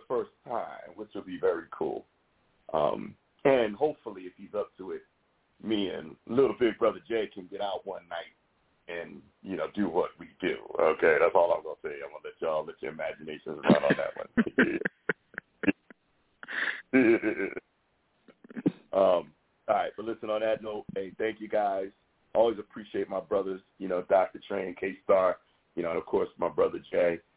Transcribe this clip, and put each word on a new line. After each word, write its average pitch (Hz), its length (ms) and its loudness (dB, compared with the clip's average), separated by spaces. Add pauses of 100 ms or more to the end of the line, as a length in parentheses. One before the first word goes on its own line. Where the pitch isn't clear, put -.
first 117 240 -2 (160)
time, 87 480 -8
which 104 180 -14
will 98 80 -8
be 90 180 -10
very 87 320 0
cool. - 340 -6 (680)
Um, 78 420 0 (300)
and 117 300 4
hopefully, 107 480 -4
if 90 120 -14
he's 101 200 -12
up - 220 -4
to 92 140 -10
it, 80 120 -10 (600)
me 101 260 0
and 80 260 -10 (120)
little 117 320 2
big 110 200 2
brother 101 280 2
Jay 110 260 -2
can 95 140 -14
get 98 140 -10
out 95 240 -6
one 90 240 -12
night 85 240 -10 (540)
and, 82 340 -10 (200)
you 95 140 -8
know, 78 200 -4
do 101 140 0
what 82 300 0
we 85 80 -16 (120)
do. 78 180 0 (220)
Okay, 80 400 6
that's 85 140 6
all 85 200 6
I'm 78 100 -4
gonna 78 200 -8
say. 73 200 -8
I'm 71 80 -12
gonna 76 120 -18
let 73 160 -12
y'all 78 260 -2
let 78 160 -14
your 67 100 -6
imaginations 78 720 -8
run 76 180 6
on 71 140 2
that - 180 -4
one. - 640 0 (2250)
<laughs> 110 680 4 (1300)
Um, 90 400 4 (340)
all 107 80 2
right, 87 220 -2
but 107 80 -8
listen, 113 240 -8
on 107 100 0
that 110 240 -2
note, 107 220 -8 (100)
hey, 98 220 -8
thank 107 240 -4
you 101 80 -10
guys. 101 380 0 (460)
Always 110 260 4
appreciate 104 500 -6
my 95 100 -4
brothers, 95 400 -2 (180)
you 95 120 -6
know, 90 200 -2
Doctor 95 380 4
Train, 95 320 -4
K-Star, 95 580 2 (380)
you 85 80 -2
know, 82 60 -2
and 85 80 0
of - 80 -4
course 92 320 0
my 87 100 0
brother 82 320 2 (120)
Jay. 87 280 2 (180)